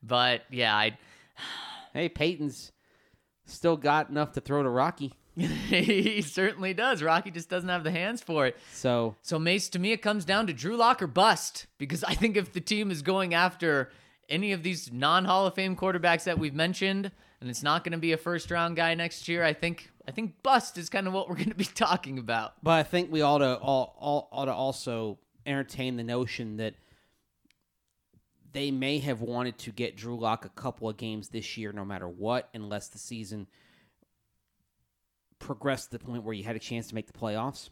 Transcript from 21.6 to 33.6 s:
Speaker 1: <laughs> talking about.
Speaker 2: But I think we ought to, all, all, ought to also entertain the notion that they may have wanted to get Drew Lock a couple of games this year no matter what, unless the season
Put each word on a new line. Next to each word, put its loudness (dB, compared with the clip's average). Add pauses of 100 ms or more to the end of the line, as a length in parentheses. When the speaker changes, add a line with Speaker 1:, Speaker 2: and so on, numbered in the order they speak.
Speaker 1:
<laughs> -10
talking 0
about. -4
Speaker 2:
But 4
I 6
think 0
we 2
ought 6
to, 4
all, 0
all, -2
ought -2
to 0
also -4 (300)
entertain -4
the -6
notion -4
that -4 (1800)
they -2
may 0
have -2
wanted -4
to -12
get -4
Drew -8
Lock 0
a -16
couple -6
of -8
games -8
this -8
year -8
no -8
matter -8
what, -2
unless -8
the -20
season -10 (1900)